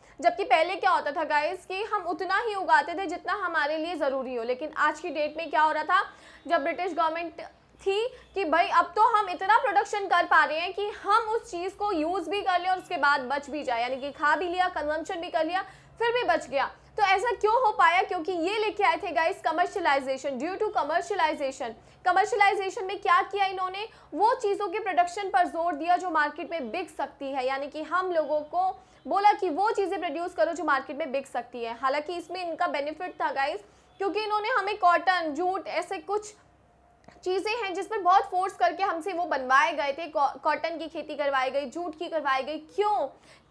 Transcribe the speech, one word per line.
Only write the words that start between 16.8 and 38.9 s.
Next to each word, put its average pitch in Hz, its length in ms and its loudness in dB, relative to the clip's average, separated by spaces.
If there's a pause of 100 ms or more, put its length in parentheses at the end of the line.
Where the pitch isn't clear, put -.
तो 415 60 4
ऐसा 392 280 4
क्यों 453 340 2
हो 427 60 4
पाया? 339 300 6
क्योंकि 381 300 -2
ये 370 280 0
लेके 415 240 0
आए 330 140 4
थे 349 140 -6
गाइस 330 300 0
commercialization, 294 880 0
due 294 280 -4
to 415 180 0
commercialization। 311 920 0 (340)
कमर्शियलाइजेशन 392 800 2
में 403 140 -6
क्या 370 220 4
किया 392 240 -2
इन्होंने? 381 440 -6 (240)
वो 415 200 4
चीज़ों 415 340 0
के 381 120 -4
प्रोडक्शन 381 500 0
पर 359 180 4
जोर 330 260 -2
दिया 339 240 2
जो 359 120 -6
मार्केट 311 420 -2
में 269 200 -6
बिक 330 180 -6
सकती 269 420 -8
है, 262 160 -4
यानी 277 200 -4
कि 302 160 -10
हम 359 280 -2
लोगों 302 300 0
को 370 400 -2 (260)
बोला 403 260 4
कि 392 160 0
वो 381 220 2
चीज़ें 392 280 -2
प्रोड्यूस 339 340 -4
करो 330 200 2
जो 339 100 -6
मार्केट 277 340 0
में 302 140 -6
बिक 269 160 -4
सकती 240 360 -8
है। 233 160 -6
हालांकि 294 360 -2
इसमें 349 340 -8
इनका 349 180 -2
बेनिफिट 302 540 -6
था 311 100 0
गाइस, 285 300 -2 (360)
क्योंकि 392 260 -2
इन्होंने 415 260 -2
हमें 415 280 0
कॉटन, 349 560 2
जूट, 359 340 -2
ऐसे 330 300 -6
कुछ 415 360 -6 (880)
चीज़ें 403 400 -2
हैं 381 100 -6
जिस 392 140 -6
पर 440 100 -4
बहुत 381 260 6
फोर्स 370 300 -2
करके 349 300 0
हमसे 359 300 -2